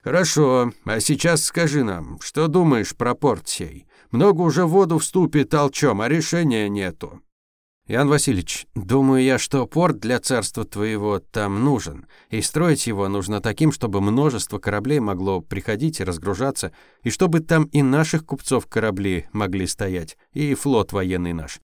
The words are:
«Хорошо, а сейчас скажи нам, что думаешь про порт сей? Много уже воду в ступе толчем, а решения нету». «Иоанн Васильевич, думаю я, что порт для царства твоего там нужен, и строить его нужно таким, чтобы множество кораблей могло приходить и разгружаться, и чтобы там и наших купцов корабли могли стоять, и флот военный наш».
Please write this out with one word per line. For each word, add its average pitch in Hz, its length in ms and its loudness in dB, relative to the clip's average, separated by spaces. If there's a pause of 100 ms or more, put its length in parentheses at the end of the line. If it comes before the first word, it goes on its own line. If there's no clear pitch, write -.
«Хорошо, 131 680 2 (120)
а 110 160 -2
сейчас 156 420 0
скажи 151 400 0
нам, 82 380 -6
что - 260 -2
думаешь 147 480 2
про 120 200 0
порт - 340 0
сей? - 400 -10 (240)
Много 165 300 4
уже 170 220 4
воду 170 340 4
в - 60 0
ступе 151 400 2
толчем, 139 560 2
а 113 80 0
решения 143 600 0
нету». 98 520 -6 (680)
«Иоанн 127 200 2
Васильевич, 139 580 0 (100)
думаю 131 480 2
я, 131 140 2
что 127 280 -2
порт 156 320 0
для 117 220 -2
царства - 440 -2
твоего 104 540 -2
там 104 460 -4
нужен, 101 420 -2 (240)
и 110 120 -2
строить 156 440 0
его 101 220 -2
нужно 101 320 -2
таким, 127 320 0
чтобы 101 280 -2
множество 110 580 0
кораблей 104 420 -2
могло 95 400 -2
приходить 110 580 -6
и 95 60 -6
разгружаться, 92 680 -4 (300)
и 120 80 -2
чтобы 165 300 2
там 160 240 2
и 147 180 2
наших 156 420 2
купцов - 420 -2
корабли 98 680 -2
могли 95 340 -2
стоять, 92 500 -6 (160)
и 143 220 -2
флот 120 380 0
военный 90 400 -2
наш». 80 320 -8